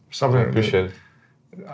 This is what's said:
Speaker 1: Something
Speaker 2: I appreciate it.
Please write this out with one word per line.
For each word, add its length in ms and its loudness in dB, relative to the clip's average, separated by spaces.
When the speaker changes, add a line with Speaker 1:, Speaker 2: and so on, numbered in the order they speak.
Speaker 1:
Something 320 2
Speaker 2:
I 40 2
appreciate 400 2
it. 60 -8